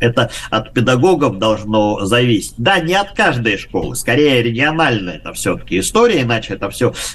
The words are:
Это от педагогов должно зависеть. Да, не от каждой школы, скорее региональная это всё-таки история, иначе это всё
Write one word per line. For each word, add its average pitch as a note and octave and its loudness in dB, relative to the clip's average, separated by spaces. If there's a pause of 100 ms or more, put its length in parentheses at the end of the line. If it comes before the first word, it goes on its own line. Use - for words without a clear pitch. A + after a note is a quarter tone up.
Это A#2+ 2 (200)
от - -4
педагогов B2+ 2
должно G#2 0
зависеть. A#2 0
Да, F3+ 2
не E3+ 0
от G3 -2
каждой A#2+ 0
школы, - -6
скорее B2+ 2
региональная A#2+ 0
это - -12
всё-таки F2+ -4
история, G#3+ 2
иначе A2 -2
это G2 -6
всё - 0 (220)